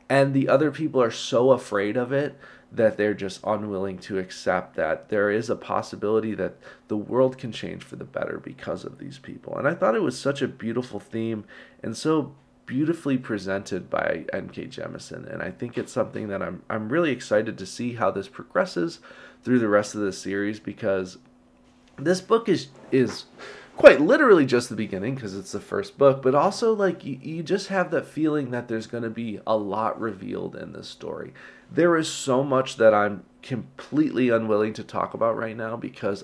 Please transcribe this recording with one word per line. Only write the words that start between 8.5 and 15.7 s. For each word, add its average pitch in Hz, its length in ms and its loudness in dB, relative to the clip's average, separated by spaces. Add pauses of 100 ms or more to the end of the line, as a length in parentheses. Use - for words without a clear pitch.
of - 160 -14
these 90 180 -14
people. - 400 -12
And 131 100 -2
I 165 60 2
thought 196 220 0
it 220 80 0
was 127 160 -2
such 139 220 -2
a 127 60 0
beautiful 113 520 -6
theme 113 460 -6 (360)
and 110 140 -6
so 156 400 0 (300)
beautifully 139 520 0
presented 98 720 -4
by 80 420 -2
N 92 180 -6
K - 160 -12
Jemisin. 85 680 -12
And 82 120 -8
I 92 80 -6
think 120 260 -8